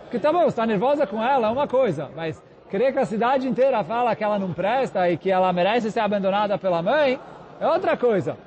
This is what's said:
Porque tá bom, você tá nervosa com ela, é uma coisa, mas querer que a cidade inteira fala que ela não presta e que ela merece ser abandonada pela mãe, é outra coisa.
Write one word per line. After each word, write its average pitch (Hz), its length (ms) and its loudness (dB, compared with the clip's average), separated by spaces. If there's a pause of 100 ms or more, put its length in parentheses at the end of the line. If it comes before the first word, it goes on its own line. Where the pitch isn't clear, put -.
Porque - 140 -8
tá 285 160 2
bom, 339 120 4
você 226 100 0
tá 226 100 -2
nervosa 247 400 2
com 220 160 -6
ela, 247 260 2
é 220 40 0
uma 269 160 0
coisa, 175 480 0
mas 160 260 -8 (280)
querer 240 220 0
que 269 80 -2
a 247 60 2
cidade 247 420 0
inteira 247 360 2
fala 226 320 0
que - 80 -6
ela 208 160 0
não 190 120 -4
presta 190 580 0
e 175 80 0
que - 120 -4
ela 185 240 2
merece 208 380 0
ser 233 80 -2
abandonada 202 580 0
pela 175 240 0
mãe, 262 380 2 (400)
é 202 80 0
outra 339 280 2
coisa. 180 400 0 (120)